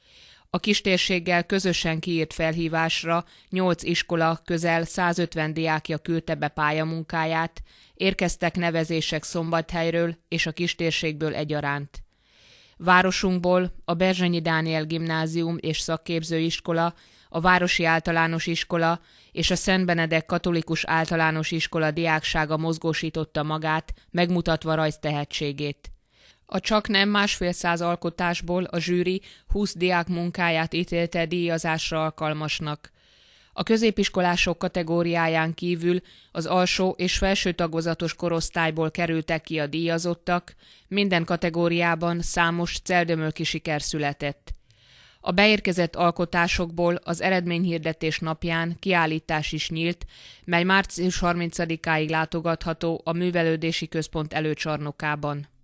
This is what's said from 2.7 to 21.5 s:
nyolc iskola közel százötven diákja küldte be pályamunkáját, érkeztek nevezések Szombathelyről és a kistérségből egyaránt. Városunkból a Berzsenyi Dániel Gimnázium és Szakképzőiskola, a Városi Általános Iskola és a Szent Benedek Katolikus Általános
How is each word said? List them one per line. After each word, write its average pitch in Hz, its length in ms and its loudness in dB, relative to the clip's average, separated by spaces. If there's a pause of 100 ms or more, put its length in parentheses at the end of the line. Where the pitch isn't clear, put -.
nyolc 185 340 2
iskola 165 640 0
közel 170 400 0
százötven 170 680 0
diákja 156 440 -2
küldte 165 380 -2
be 147 120 -2
pályamunkáját, 160 1120 -2 (320)
érkeztek 180 600 0
nevezések 165 680 0
Szombathelyről 165 920 -2 (100)
és - 180 -2
a 160 60 -2
kistérségből 160 840 -2
egyaránt. 147 680 -4 (720)
Városunkból 180 920 4 (140)
a 170 80 0
Berzsenyi 175 480 2
Dániel 160 440 0
Gimnázium 165 760 -2
és 156 200 -4
Szakképzőiskola, 165 1120 -2 (360)
a 165 120 -4
Városi 180 440 4
Általános 165 640 2
Iskola 165 540 0 (300)
és - 200 -2
a 180 40 2
Szent 185 300 2
Benedek 165 400 2
Katolikus 170 600 -2
Általános 160 680 0